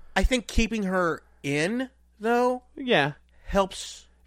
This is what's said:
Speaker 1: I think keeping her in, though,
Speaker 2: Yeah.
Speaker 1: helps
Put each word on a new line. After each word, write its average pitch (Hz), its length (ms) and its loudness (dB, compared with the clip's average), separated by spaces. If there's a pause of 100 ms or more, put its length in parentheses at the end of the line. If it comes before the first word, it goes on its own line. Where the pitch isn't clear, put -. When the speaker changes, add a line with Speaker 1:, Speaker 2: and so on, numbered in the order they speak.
(160)
Speaker 1:
I 190 80 2
think 254 240 2
keeping 220 360 0
her 180 380 0 (200)
in, 180 480 -2 (300)
though, 240 440 0 (120)
Speaker 2:
Yeah. 175 380 2 (320)
Speaker 1:
helps - 640 -2 (200)